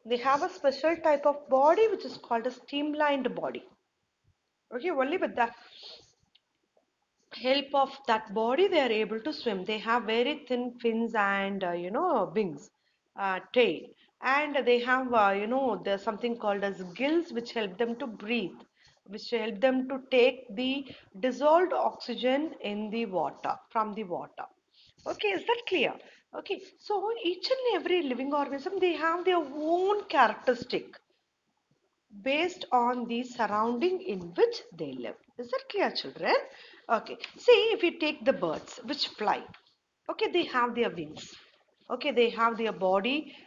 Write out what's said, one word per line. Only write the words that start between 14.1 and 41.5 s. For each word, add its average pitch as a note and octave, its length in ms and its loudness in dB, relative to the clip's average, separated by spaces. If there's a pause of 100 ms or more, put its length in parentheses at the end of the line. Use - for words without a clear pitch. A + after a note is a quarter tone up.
and C#4 420 0
they A#3+ 140 6
have, B3+ 340 0
uh, G3+ 240 6
you G3+ 80 -2
know, A#3+ 400 0
there's G3 160 0
something A3+ 340 -4
called G3+ 280 -2
as F#3+ 180 -4 (140)
gills D#4+ 360 0
which A#3 220 -6
help G3+ 240 -4
them A#3 200 -2
to C4+ 100 -6
breathe, G#3 520 -4 (460)
which G#3 240 -14
help G#3+ 320 -4
them C4 260 4
to C4+ 220 -4
take B3+ 460 4
the C4 320 -2 (320)
dissolved D4+ 520 4
oxygen B3+ 880 -2
in G#3 280 -6
the A3+ 160 -2
water, E3+ 480 -4 (160)
from G#3+ 240 -2
the G#3+ 100 -8
water. D#3 420 -8 (600)
Okay, F4+ 220 -4
is G4 180 -2
that A#4 240 0
clear? C4 240 0 (420)
Okay, - 240 -8 (200)
so G4+ 280 -4 (160)
each F4+ 280 -4
and B4 300 0
every F4 200 2
living C4+ 320 -2
organism, C#4+ 480 -2
they F4+ 120 4
have E4 300 0
their F4+ 140 4
own E4+ 680 0
characteristic A#3+ 920 2 (1200)
based D4+ 500 0
on A#3+ 360 2
the A#3 160 -2
surrounding A#3+ 760 0
in F#3+ 220 -6 (140)
which A#4 260 2 (160)
they C#3+ 160 -6
live. A2 220 -8 (220)
Is A#3+ 140 -12
that C5+ 180 -6
clear, D#4 220 0
children? E3 420 -2 (560)
Okay, - 280 -2 (200)
see, - 140 6 (220)
if - 100 0
you - 160 0
take D4+ 240 -2
the C4+ 80 4
birds E3 540 -2
which - 240 -4
fly, D#3 340 0 (640)
okay, E4+ 220 -2
they E4+ 140 2
have A#3+ 300 -2
their A#3 140 2
wings. E3 460 -10 (540)